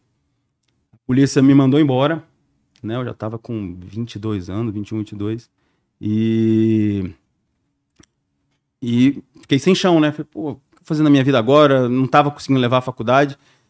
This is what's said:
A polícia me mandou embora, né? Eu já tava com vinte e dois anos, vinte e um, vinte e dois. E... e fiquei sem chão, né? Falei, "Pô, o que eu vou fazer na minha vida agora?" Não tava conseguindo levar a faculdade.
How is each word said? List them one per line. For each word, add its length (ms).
A 40
polícia 340
me 140
mandou 240
embora, 460
né? 140
Eu 80
já 100
tava 240
com 400
vinte 360
e 40
dois 300
anos, 240
vinte 160
e 60
um, 40
vinte 140
e 40
dois. 340
E... 1080
e 400
fiquei 180
sem 120
chão, 280
né? 100
Falei, 180
"Pô, 220
o 40
que 40
eu 200
vou 60
fazer 200
na 60
minha 120
vida 160
agora?" 500
Não 200
tava 200
conseguindo 300
levar 200
a 40
faculdade. 560